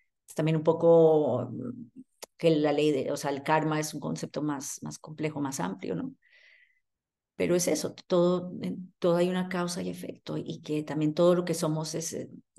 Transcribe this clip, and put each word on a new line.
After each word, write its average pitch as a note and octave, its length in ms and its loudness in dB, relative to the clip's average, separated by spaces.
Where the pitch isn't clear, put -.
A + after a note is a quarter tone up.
Es - 60 -20
también D#3+ 220 2
un D#3 80 0
poco, D#3+ 880 6
mm, - 500 -12
que E3 140 4
la D3+ 200 2
ley D3 200 2
de, C3+ 200 0
o C#3+ 60 -4
sea, C#3+ 140 -2
el C#3 120 -4
karma D#3 360 2
es D#3 140 -4
un D3+ 60 -6
concepto D3+ 420 -6
más, D3 400 -6
más D3+ 160 -12
complejo, D3+ 440 -6
más C3+ 180 -4
amplio, - 360 -6
¿no? - 180 -6
Pero F3 160 2
es F3+ 140 0
eso, - 260 -2
todo, F3+ 440 2
en F#3 380 -10
todo F3 160 2
hay F3 140 2
una F3+ 180 -2
causa F3+ 340 -4
y F3+ 60 -6
efecto, E3+ 480 -10
y D#3+ 240 -8
que D3+ 240 -4
también D3+ 300 -2
todo F3 220 6
lo F3 100 -2
que E3+ 80 -2
somos D#3 420 -4
es, E3 160 -6
eh, - 180 -8